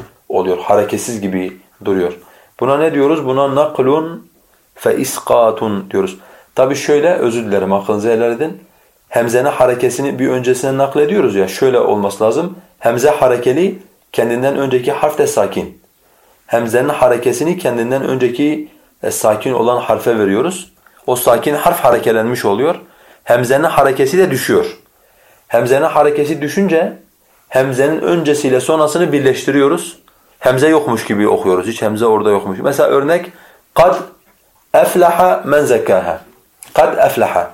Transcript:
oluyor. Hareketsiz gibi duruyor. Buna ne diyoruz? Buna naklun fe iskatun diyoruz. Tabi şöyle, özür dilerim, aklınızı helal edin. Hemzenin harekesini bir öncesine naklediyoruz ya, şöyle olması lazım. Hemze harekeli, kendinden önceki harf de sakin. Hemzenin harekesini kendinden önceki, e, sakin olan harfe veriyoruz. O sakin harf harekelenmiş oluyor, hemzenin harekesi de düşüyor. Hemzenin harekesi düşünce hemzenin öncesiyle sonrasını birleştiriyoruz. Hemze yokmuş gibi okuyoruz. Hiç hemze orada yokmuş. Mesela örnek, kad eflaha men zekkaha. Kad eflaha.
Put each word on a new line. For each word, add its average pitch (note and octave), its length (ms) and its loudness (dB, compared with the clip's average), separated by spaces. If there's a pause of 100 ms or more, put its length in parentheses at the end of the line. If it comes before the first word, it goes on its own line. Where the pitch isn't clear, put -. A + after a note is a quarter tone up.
(300)
oluyor. F#2 280 0
Hareketsiz G#2 640 -2
gibi F#2 360 -6 (280)
duruyor. F#2 280 -2 (460)
Buna C3+ 180 0
ne D#3 160 0
diyoruz? C#3+ 320 0
Buna C3+ 300 0
naklun D3+ 720 -2 (480)
fe - 220 0
iskatun A2 920 -2
diyoruz. F#2+ 260 -4 (380)
Tabi C3 200 0
şöyle, D3 380 0
özür A#2+ 320 -2
dilerim, G2 280 -2
aklınızı G#2+ 380 -2
helal A#2 200 0
edin. D3 320 -6 (460)
Hemzenin A#2+ 400 0
harekesini B2+ 680 0
bir C3+ 100 0
öncesine B2+ 480 -2
naklediyoruz D3 580 0
ya, F#2+ 120 2
şöyle B2 320 2
olması G#2 440 0
lazım. D#3 340 -2 (220)
Hemze A#2+ 300 2
harekeli, C#3 680 0 (320)
kendinden B2 440 0
önceki C3 360 0
harf D3+ 260 -2
de D3 100 2
sakin. - 540 -4 (680)
Hemzenin A#2 420 0
harekesini B2+ 680 0
kendinden B2 460 -2
önceki, C3 680 -2 (340)
e, G2+ 80 -4
sakin A2 420 0
olan A#2+ 280 0
harfe A2+ 380 0
veriyoruz. A2 520 -2 (360)
O B2 80 0
sakin B2+ 380 2
harf E3+ 260 0
harekelenmiş A#2 680 0
oluyor, B2+ 300 0 (520)
hemzenin B2 360 2
harekesi D3+ 540 2
de F3+ 140 4
düşüyor. A#2 460 0 (680)
Hemzenin B2+ 380 2
harekesi D3 560 0
düşünce E3+ 520 0 (560)
hemzenin C3+ 520 0
öncesiyle D3 580 0
sonrasını D#3+ 520 0
birleştiriyoruz. C#3 880 0 (400)
Hemze C3 280 2
yokmuş D3 380 0
gibi G#2 220 0
okuyoruz. F#2+ 400 0
Hiç A2+ 140 -8
hemze G#2+ 240 -2
orada G#2+ 240 2
yokmuş. G2 300 -2
Mesela C#3 300 0
örnek, D3+ 420 0 (420)
kad F#3 220 4 (800)
eflaha F3 720 2
men D3 160 2
zekkaha. G2 600 0 (520)
Kad D#3 240 2
eflaha. A2+ 560 0